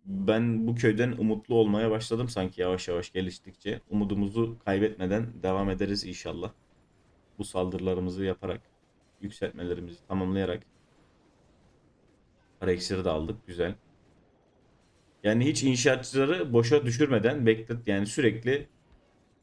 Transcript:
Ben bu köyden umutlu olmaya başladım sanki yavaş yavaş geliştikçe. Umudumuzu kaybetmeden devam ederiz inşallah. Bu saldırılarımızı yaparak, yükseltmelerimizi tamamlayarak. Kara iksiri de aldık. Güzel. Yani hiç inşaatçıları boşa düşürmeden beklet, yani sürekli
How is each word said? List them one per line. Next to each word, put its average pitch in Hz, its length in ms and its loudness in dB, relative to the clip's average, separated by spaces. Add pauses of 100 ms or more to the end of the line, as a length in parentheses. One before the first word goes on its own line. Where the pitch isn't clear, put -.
Ben 113 640 2
bu 117 80 0
köyden 117 360 4
umutlu 107 440 0
olmaya 110 360 4
başladım 113 380 -2
sanki 92 320 -4
yavaş 90 260 -2
yavaş 87 240 -4
geliştikçe. 92 800 -6
Umudumuzu 104 760 0
kaybetmeden 101 760 0
devam 95 260 0
ederiz 98 360 -2
inşallah. 90 460 -10 (880)
Bu 101 60 -6
saldırılarımızı 92 800 -2
yaparak, 95 380 -4 (600)
yükseltmelerimizi 87 840 -8
tamamlayarak. 95 560 -2 (2000)
Kara 92 120 -2
iksiri 92 340 -4
de 92 40 0
aldık. 80 380 -4
Güzel. 87 280 -4 (1500)
Yani 113 220 4
hiç 147 180 0
inşaatçıları 135 880 2
boşa 120 320 6
düşürmeden 123 600 2
beklet, 113 420 2
yani 101 180 0
sürekli 127 640 0 (760)